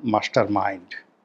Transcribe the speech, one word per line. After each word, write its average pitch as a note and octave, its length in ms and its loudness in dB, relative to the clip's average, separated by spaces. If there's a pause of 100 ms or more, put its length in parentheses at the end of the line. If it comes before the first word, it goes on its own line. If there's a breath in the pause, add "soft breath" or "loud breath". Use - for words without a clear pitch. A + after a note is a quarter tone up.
মাস্টার G#2+ 480 2
মাইন্ড, G2 440 -4 (300)